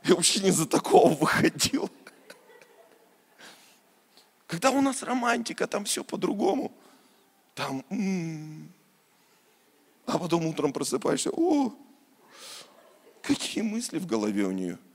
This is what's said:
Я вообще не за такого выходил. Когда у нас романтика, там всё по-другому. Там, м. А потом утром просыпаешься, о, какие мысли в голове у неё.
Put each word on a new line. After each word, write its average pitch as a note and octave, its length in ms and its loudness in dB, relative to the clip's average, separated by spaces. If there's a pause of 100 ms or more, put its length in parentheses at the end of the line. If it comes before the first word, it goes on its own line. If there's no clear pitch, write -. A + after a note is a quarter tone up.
Я E3+ 120 6
вообще F3 260 2
не F#3+ 100 4
за D#3 140 2
такого - 480 6
выходил. - 760 0 (2500)
Когда E3+ 240 2
у C#4 100 4
нас C4+ 220 0
романтика, A#3+ 640 0
там G#3 180 -4
всё - 180 -4
по-другому. - 680 0 (840)
Там, C3+ 340 -8
м. D#3+ 840 -6 (1300)
А D#3+ 120 -4
потом E3 280 0
утром D3+ 280 0
просыпаешься, - 580 -2
о, D4 420 2 (1500)
какие - 420 -4
мысли A3 360 -6
в F#2+ 60 -8
голове G#2 400 0
у F#2 60 -2
неё. F#2 260 -4 (180)